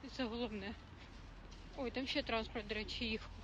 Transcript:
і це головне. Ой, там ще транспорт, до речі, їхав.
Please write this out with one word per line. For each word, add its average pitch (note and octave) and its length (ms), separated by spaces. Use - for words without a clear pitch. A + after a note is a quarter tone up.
і C4+ 40
це C4 160
головне. A3 480
Ой, B3 140
там B3+ 160
ще C#4 160
транспорт, A3 440
до G#3+ 80
речі, G#3+ 300
їхав. A3 240